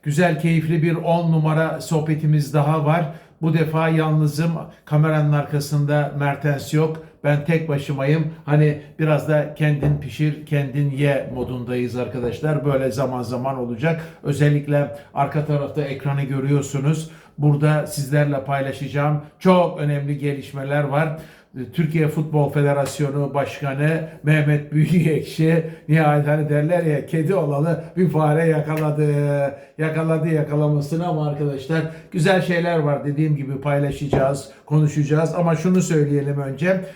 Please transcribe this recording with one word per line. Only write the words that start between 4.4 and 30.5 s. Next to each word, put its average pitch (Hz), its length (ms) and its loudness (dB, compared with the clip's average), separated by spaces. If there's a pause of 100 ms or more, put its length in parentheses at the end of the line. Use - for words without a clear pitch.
Kameranın 151 480 2
arkasında 147 840 0
Mertens 143 540 -2
yok. 156 320 0 (180)
Ben 147 220 0
tek 160 240 0
başımayım. 143 580 0 (180)
Hani 147 360 2 (180)
biraz 151 300 0
da 147 260 0
kendin 147 420 2
pişir, 147 480 -4
kendin 143 460 -2
ye 139 420 0
modundayız 123 600 -4
arkadaşlar. 123 720 -4
Böyle 135 260 2
zaman 127 300 -2
zaman 127 360 -4
olacak. 123 440 -2 (220)
Özellikle 147 760 0 (160)
arka 143 320 -2
tarafta 147 360 -2
ekranı 139 420 -2
görüyorsunuz. 139 880 0 (260)
Burada 147 500 2
sizlerle 143 560 0
paylaşacağım 139 800 -2 (180)
çok 180 400 4
önemli 143 380 -2
gelişmeler 139 680 -4
var. 151 360 -2 (540)
Türkiye 156 340 0
Futbol 151 420 0
Federasyonu 143 840 0
Başkanı 143 760 -2 (140)
Mehmet 147 500 2
Büyükekşi 160 880 2 (240)
nihayet, 147 400 4
hani 147 220 0
derler 156 340 2
ya, 147 220 0
kedi 165 300 0
olalı 160 480 0 (140)
bir 180 120 4
fare 156 360 2
yakaladı. 151 600 0 (720)
Yakaladı 160 500 0
yakalamasını 151 800 0